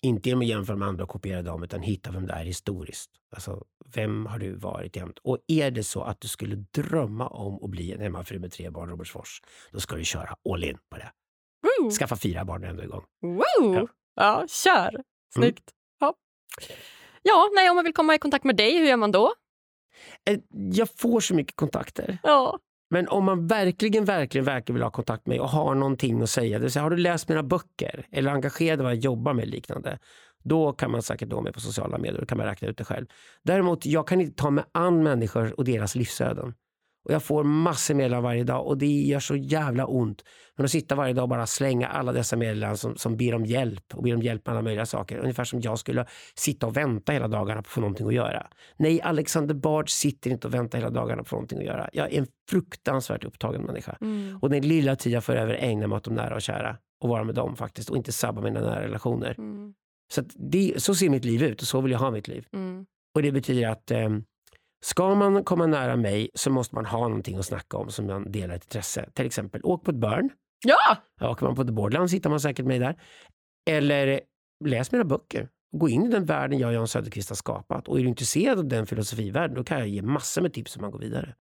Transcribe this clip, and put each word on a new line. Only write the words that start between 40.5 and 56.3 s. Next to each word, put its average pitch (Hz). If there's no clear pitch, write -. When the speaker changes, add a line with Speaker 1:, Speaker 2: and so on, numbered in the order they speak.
Speaker 1:
Men 139
att 131
sitta 143
varje 135
dag 127
och 123
bara 117
slänga 127
alla 123
dessa 123
meddelanden 107
som, 113
som 117
ber 120
om 113
hjälp 117
och -
ber 120
om 117
hjälp 113
med 117
alla 113
möjliga 110
saker. 104
Ungefär 127
som 120
jag 117
skulle 123
sitta 120
och 113
vänta 135
hela 123
dagarna 107
på -
att -
få 127
någonting 104
att 110
göra. -
Nej, 160
Alexander 151
Bard 151
sitter -
inte 123
och 117
väntar 120
hela 117
dagarna 117
på -
någonting 120
att 95
göra. -
Jag -
är -
en 135
fruktansvärt 135
upptagen -
människa. -
Speaker 2:
Mm. 202
Speaker 1:
Och 135
den 143
lilla 147
tid 120
jag 120
får 123
över 113
ägnar 110
mig 104
åt 107
de 113
nära 113